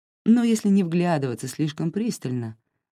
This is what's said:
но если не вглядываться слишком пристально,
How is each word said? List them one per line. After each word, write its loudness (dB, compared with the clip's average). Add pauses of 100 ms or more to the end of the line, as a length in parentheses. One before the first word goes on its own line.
(240)
но 4
если 2
не 4
вглядываться -2
слишком -4
пристально, -6 (360)